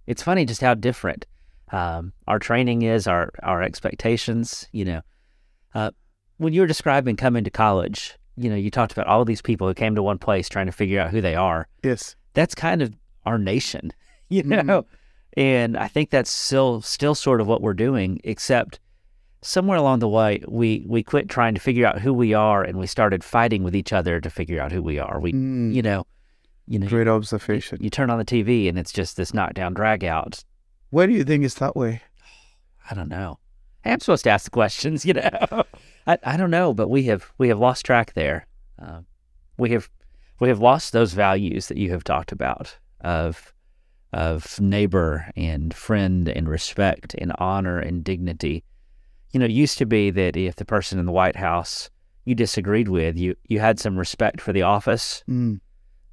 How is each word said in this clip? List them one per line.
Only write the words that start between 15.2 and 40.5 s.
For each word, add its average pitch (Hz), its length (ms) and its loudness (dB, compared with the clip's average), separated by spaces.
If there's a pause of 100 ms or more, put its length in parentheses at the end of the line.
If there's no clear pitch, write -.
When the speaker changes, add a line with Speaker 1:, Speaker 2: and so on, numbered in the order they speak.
Speaker 1:
And 127 420 2
I 104 100 -4
think 147 220 -2
that's 127 200 2
still, 131 520 0
still - 320 0
sort 131 260 2
of 107 60 0
what 107 160 0
we're 104 120 0
doing, 101 500 0
except - 560 -2 (600)
somewhere 185 380 0
along 135 220 4
the 113 80 2
way, 107 380 2
we, 113 400 0
we 113 160 0
quit - 260 -2
trying 117 260 0
to 98 60 -4
figure 120 260 2
out 104 140 2
who 127 120 0
we 120 220 4
are 107 280 4
and 92 160 -4
we 95 80 -4
started 98 380 2
fighting 113 380 2
with 90 120 -2
each 98 180 -2
other 85 280 0
to 76 80 -8
figure 87 320 -6
out 71 120 -6
who 90 100 -4
we 78 160 -4
are. - 220 -6
We, 87 120 -2
Speaker 2:
Mm. 131 400 -2
Speaker 1:
you 127 100 2
know, 101 220 0 (640)
you 117 100 -2
know, 98 80 0
Speaker 2:
Great 113 200 2
Speaker 1:
you, 113 60 6
Speaker 2:
observation. 107 680 -2
Speaker 1:
you 107 100 -4
turn 135 200 0
on 117 80 0
the 110 60 -2
T 120 180 0
V 107 260 2
and 87 100 -2
it's 85 140 -6
just - 240 -4
this 87 180 -4
knockdown 92 400 -2
drag 107 300 0
out. 80 400 -4 (460)
Speaker 2:
Why 170 160 4
do 208 60 4
you 196 120 2
think 143 200 2
it's 131 120 -2
that 139 200 -2
way? 117 260 -2 (420)
Speaker 1:
<sighs> - 460 -20
I - 40 -8
don't 87 140 -8
know. 85 300 -8 (440)
Hey, 226 100 0
I'm - 80 -2
supposed - 240 2
to 226 60 6
ask 147 140 4
the - 60 -14
questions, 135 540 0
<laughs> - 20 -6
you 180 80 4
know? - 500 0 (420)
I, 175 160 4
I 139 140 -2
don't 180 140 2
know, 165 240 2
but 98 140 0
we 131 160 2
have, 110 340 -2
we 127 100 4
have 110 100 4
lost 123 280 2
track 120 260 2
there. 78 340 -2 (340)
Uh, 82 200 -16 (560)
we 120 140 2
have, 117 180 0 (520)
we 123 80 4
have 113 120 4